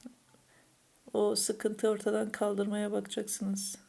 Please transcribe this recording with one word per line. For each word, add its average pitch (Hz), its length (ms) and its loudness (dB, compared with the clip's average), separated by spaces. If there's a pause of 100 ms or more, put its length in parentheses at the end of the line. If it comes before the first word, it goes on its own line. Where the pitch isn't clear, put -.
(1120)
O 208 240 4
sıkıntıyı 214 560 2
ortadan 214 380 0
kaldırmaya 208 640 0
bakacaksınız. 202 880 -4 (100)